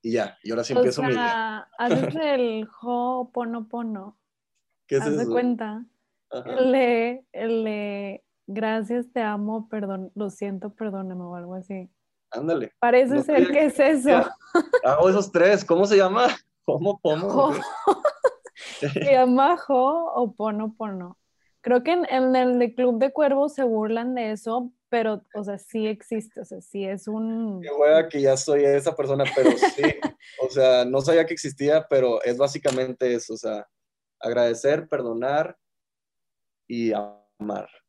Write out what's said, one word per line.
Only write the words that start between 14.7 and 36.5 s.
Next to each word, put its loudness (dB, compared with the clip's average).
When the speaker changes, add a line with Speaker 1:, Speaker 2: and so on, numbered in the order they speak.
Speaker 1:
Hago 4
esos 2
tres. 4
¿Cómo 4
se 4
llama? 4
<laughs> -6
¿Cómo, -2
cómo? 0
Speaker 2:
Ho-, 2
<laughs> -2
se 4
llama 6
Ho'oponopono. -2
Creo 2
que 0
en, 2
en 2
el 2
de 0
Club 2
de 2
Cuervos 2
se -4
burlan -2
de -4
eso, -6
pero, -2
o -8
sea, -8
sí -6
existe, -8
o -12
sea, -18
sí -8
es -8
un -6
Speaker 1:
Qué -10
hueva 4
que -4
ya 4
soy 2
esa 2
persona, -2
pero 6
sí, 0
Speaker 2:
<laughs> -2
Speaker 1:
o -4
sea, 4
no 0
sabía 4
que -6
existía, 0
pero 2
es -2
básicamente 0
eso, -6
o -10
sea, -8
agradecer, 0
perdonar -2